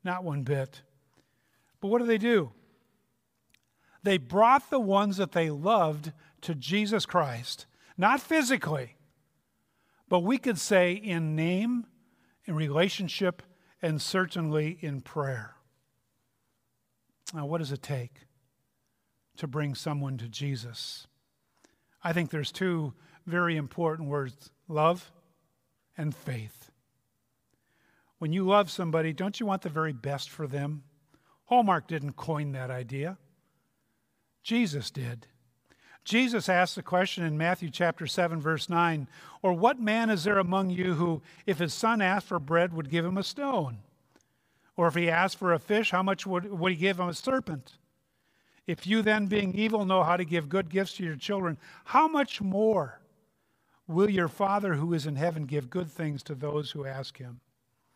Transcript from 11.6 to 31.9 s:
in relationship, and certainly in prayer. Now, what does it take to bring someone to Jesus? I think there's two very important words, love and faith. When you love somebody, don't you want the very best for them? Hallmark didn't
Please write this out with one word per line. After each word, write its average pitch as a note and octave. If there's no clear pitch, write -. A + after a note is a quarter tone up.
in D#3+
relationship, F3
and D#3
certainly E3
in C#3
prayer. C3+
Now, D3+
what E3
does C#3+
it C#3
take B2+
to D#3+
bring C#3+
someone C#3
to A#2
Jesus? A#2+
I E3
think E3+
there's D3+
two E3+
very E3+
important D#3
words, C#3
love D#3+
and D3+
faith. -
When D#3
you F#3+
love G3
somebody, D#3+
don't F#3+
you A#3
want F#3+
the F3
very D#3
best C#3
for D#3
them? C#3+
Hallmark G3+
didn't C#3+